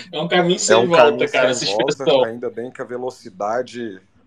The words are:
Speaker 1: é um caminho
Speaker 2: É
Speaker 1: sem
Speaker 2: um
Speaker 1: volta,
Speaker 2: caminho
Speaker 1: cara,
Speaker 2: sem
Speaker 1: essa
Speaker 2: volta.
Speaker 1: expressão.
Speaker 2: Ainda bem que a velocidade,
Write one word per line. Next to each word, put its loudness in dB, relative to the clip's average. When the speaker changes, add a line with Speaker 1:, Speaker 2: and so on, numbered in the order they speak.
Speaker 1:
é -8
um -4
caminho 2
Speaker 2:
É -4
Speaker 1:
sem 2
Speaker 2:
um 4
Speaker 1:
volta, 6
Speaker 2:
caminho 2
Speaker 1:
cara, 2
Speaker 2:
sem -4
Speaker 1:
essa -2
Speaker 2:
volta. 0
Speaker 1:
expressão. 2
Speaker 2:
Ainda -6
bem -10
que -12
a -10
velocidade, -8